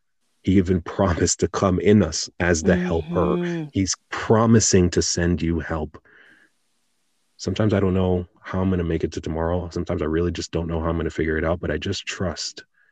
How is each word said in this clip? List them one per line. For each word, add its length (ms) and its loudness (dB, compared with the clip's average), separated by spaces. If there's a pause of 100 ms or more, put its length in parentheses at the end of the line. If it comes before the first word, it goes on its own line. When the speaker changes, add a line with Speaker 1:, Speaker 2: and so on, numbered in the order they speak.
(460)
Speaker 1:
he 120 4
even 220 2
promised 600 0
to 80 0
come 320 0
in 240 6
us 340 -6
as 240 2
the 140 4
helper. 580 0
Speaker 2:
Mm-hmm. 380 -4
Speaker 1:
He's 240 -2 (140)
promising 800 4
to 120 0
send 400 0
you 160 0
help. 420 -6 (1400)
Sometimes 380 0
I 60 2
don't 140 2
know 340 0 (140)
how 180 -6
I'm 100 0
gonna 140 0
make 180 -2
it 120 -2
to 60 -8
tomorrow. 500 -4
Sometimes 320 -4
I 20 -2
really 260 0
just 220 -8
don't 160 -2
know 120 -2
how 80 -2
I'm 80 -2
gonna 140 -4
figure 260 -2
it 60 -2
out, 160 -2
but 140 -4
I 60 -2
just 280 -8
trust 580 -8 (280)